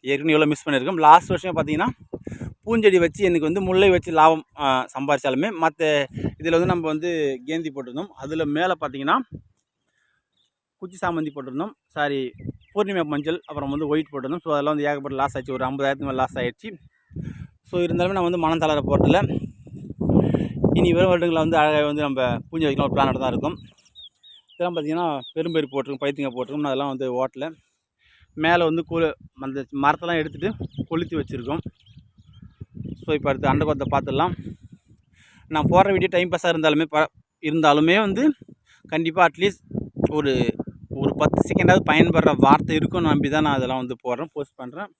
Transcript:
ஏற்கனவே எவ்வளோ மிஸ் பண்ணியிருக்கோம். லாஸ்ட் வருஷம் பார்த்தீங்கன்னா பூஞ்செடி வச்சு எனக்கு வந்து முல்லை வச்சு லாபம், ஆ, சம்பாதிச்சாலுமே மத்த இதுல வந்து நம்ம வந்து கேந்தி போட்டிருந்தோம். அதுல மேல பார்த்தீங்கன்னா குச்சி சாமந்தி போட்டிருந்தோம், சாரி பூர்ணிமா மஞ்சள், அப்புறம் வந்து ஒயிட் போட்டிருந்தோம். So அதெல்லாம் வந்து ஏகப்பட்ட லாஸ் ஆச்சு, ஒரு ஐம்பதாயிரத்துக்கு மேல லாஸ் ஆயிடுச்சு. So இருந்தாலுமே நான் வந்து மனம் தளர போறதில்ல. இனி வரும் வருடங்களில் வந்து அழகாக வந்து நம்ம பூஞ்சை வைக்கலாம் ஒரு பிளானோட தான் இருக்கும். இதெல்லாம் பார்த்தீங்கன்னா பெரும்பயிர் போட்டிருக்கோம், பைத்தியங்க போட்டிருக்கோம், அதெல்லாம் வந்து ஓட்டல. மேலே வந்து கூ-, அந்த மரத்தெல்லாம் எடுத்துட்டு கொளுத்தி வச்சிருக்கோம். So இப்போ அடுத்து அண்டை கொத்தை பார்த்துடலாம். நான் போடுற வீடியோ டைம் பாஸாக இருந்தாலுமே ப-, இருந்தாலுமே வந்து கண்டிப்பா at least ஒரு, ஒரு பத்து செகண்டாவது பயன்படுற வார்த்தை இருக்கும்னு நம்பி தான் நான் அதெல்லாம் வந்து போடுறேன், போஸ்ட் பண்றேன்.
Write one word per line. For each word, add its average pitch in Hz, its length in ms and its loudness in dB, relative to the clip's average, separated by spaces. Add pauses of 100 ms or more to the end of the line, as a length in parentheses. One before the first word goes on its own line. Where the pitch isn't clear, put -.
ஏற்கனவே 147 260 0
எவ்வளோ 151 160 4
மிஸ் 143 140 -4
பண்ணியிருக்கோம். 151 400 -2
லாஸ்ட் 160 280 8
வருஷம் 175 240 -4
பார்த்தீங்கன்னா 156 300 -2 (760)
பூஞ்செடி 208 400 4
வச்சு 160 240 -2
எனக்கு 156 200 2
வந்து 190 200 -2
முல்லை 190 260 6
வச்சு 175 240 0
லாபம், 160 240 6 (200)
ஆ, - 20 -4 (300)
சம்பாதிச்சாலுமே 143 540 0 (140)
மத்த 160 180 0 (600)
இதுல 165 160 0
வந்து 180 160 2
நம்ம 170 200 0
வந்து 156 180 -4 (360)
கேந்தி 160 300 -6
போட்டிருந்தோம். 135 340 -10 (140)
அதுல 160 220 -4 (100)
மேல 175 260 0
பார்த்தீங்கன்னா 139 340 -2 (1700)
குச்சி 185 200 -16
சாமந்தி 160 340 -4
போட்டிருந்தோம், 139 360 -8 (240)
சாரி 143 240 0 (540)
பூர்ணிமா 196 300 0 (100)
மஞ்சள், 156 340 -4
அப்புறம் 143 280 -6
வந்து 151 180 -2
ஒயிட் 156 180 -2
போட்டிருந்தோம். 139 320 -6
So 160 120 -2
அதெல்லாம் 147 200 0
வந்து 147 140 -2
ஏகப்பட்ட 139 320 -6
லாஸ் 139 160 -2
ஆச்சு, 131 180 -8
ஒரு 127 140 -2
ஐம்பதாயிரத்துக்கு 139 400 -2
மேல 131 120 -4
லாஸ் 131 200 -4
ஆயிடுச்சு. 123 280 -8 (1000)
So 175 160 0
இருந்தாலுமே 175 320 0
நான் 175 120 0
வந்து 175 140 -2
மனம் 160 220 2
தளர 151 240 0
போறதில்ல. 143 320 4 (1600)
இனி 175 180 4
வரும் 185 160 4
வருடங்களில் 165 340 2
வந்து 160 160 2
அழகாக 151 280 4
வந்து 147 180 -2
நம்ம 131 140 -2 (260)
பூஞ்சை 160 200 -2
வைக்கலாம் 139 220 0
ஒரு 127 60 -2
பிளானோட 135 280 2
தான் 123 100 -2
இருக்கும். 147 240 -4 (960)
இதெல்லாம் 175 240 -4
பார்த்தீங்கன்னா 160 320 -2 (260)
பெரும்பயிர் 160 380 -2
போட்டிருக்கோம், 135 300 -6
பைத்தியங்க 139 340 -2
போட்டிருக்கோம், 143 340 -4
அதெல்லாம் 139 220 -2
வந்து 131 140 -4 (160)
ஓட்டல. 131 240 -6 (1000)
மேலே 175 240 4
வந்து 165 200 -2
கூ-, 165 260 0 (320)
அந்த 135 120 -8 (260)
மரத்தெல்லாம் 160 360 0
எடுத்துட்டு 156 280 -6 (420)
கொளுத்தி 165 300 -4
வச்சிருக்கோம். 139 420 -6 (1400)
So - 140 -10
இப்போ 139 140 -2
அடுத்து 131 200 0
அண்டை 147 180 2
கொத்தை 139 260 -2
பார்த்துடலாம். 143 400 0 (1200)
நான் 151 180 2
போடுற 196 240 6
வீடியோ 180 200 0
டைம் 175 180 0
பாஸாக 170 200 0
இருந்தாலுமே 156 400 2
ப-, 151 160 2 (380)
இருந்தாலுமே 156 480 4 (100)
வந்து 196 180 0 (720)
கண்டிப்பா 165 360 0
at 139 140 -20
least 196 160 -2 (580)
ஒரு, 143 140 0 (720)
ஒரு 139 100 0 (100)
பத்து - 260 2
செகண்டாவது 180 420 4
பயன்படுற 160 440 4 (120)
வார்த்தை 151 340 4
இருக்கும்னு 165 320 0
நம்பி 143 240 0
தான் 156 120 2
நான் 139 120 0
அதெல்லாம் 127 240 -4
வந்து 123 220 -10
போடுறேன், 131 300 -6
போஸ்ட் 143 260 -12
பண்றேன். 156 380 -14